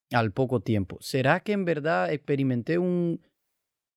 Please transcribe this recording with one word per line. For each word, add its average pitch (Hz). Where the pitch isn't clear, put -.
al 113
poco 127
tiempo. 98
¿Será 143
que 208
en 196
verdad 165
experimenté 139
un, 175